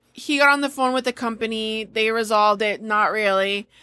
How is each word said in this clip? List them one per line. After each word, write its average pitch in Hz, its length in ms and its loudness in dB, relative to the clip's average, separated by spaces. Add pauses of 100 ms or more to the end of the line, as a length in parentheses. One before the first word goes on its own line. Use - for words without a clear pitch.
(120)
he - 260 -4
got 285 120 6
on 285 100 2
the 285 80 0
phone 262 240 -2
with 254 120 -2
the 247 80 -2
company. 220 720 -6
They 220 300 -2
resolved 208 500 2
it. 208 180 -2
Not 214 300 0
really. 202 560 0 (160)